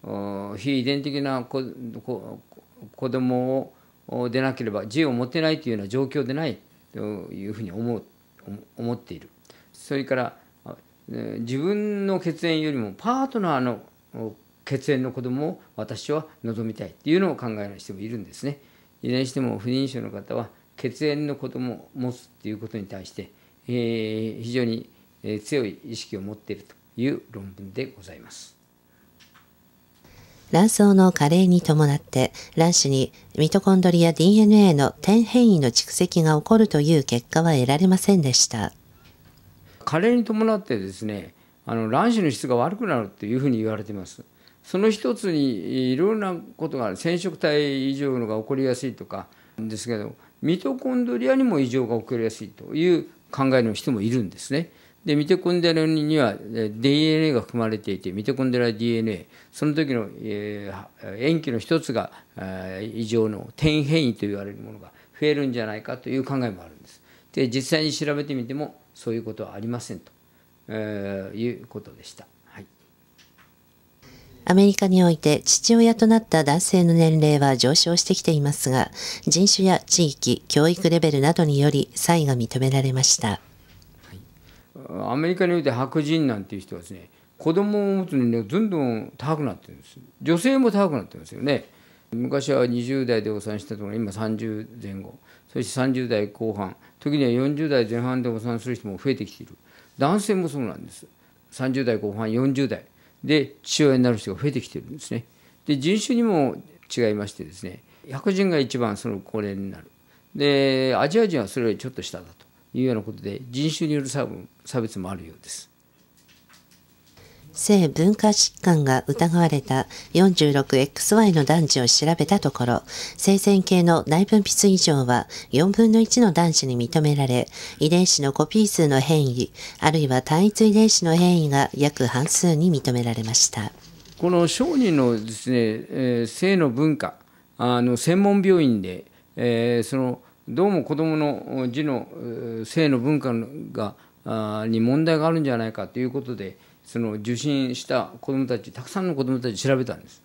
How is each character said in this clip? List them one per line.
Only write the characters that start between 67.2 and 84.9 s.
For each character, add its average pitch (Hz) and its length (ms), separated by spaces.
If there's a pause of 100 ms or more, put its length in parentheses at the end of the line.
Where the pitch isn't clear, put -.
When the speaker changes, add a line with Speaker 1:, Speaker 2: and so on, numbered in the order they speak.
Speaker 1:
で、 131 180
実 131 280
際 156 80
に 151 80
調 147 220
べ 147 100
て 143 100
み 123 80
て 123 100
も、 147 220 (180)
そ - 180
う - 20
い 117 60
う 113 40
こ 110 100
と 110 100
は 95 100
あ 101 60
り 110 80
ま 120 120
せ - 140
ん 90 60
と、 - 120 (560)
え 98 640
ー、 104 40
い 117 240
う - 60
こ 107 120
と - 140
で - 100
し - 100
た。 - 120 (220)
は - 120
い。 95 60 (1800)
Speaker 2:
ア 175 120
メ 196 100
リ 202 100
カ 196 120
に 185 160
お 170 60
い 160 80
て 151 280
父 - 300
親 226 200
と 226 120
な 226 100
っ 220 100
た 160 160
男 143 160
性 180 240
の 170 100
年 160 260
齢 151 200
は 139 160
上 123 200
昇 170 200
し - 80
て 185 120
き - 80
て 175 80
い 151 100
ま 143 120
す - 160
が、 127 220 (300)
人 175 240
種 190 220
や 180 120
地 - 280
域、 - 400
教 147 200
育 170 220
レ 165 100
ベ 160 120
ル 139 100
な 151 120
ど 170 120
に 143 140
よ 147 100
り 143 260
差 - 200
異 160 100
が 135 100
認 123 240
め 131 120
ら 135 100
れ 131 100
ま 131 120
し - 140
た。 117 120
Speaker 1:
は 98 100 (760)
い。 95 60 (920)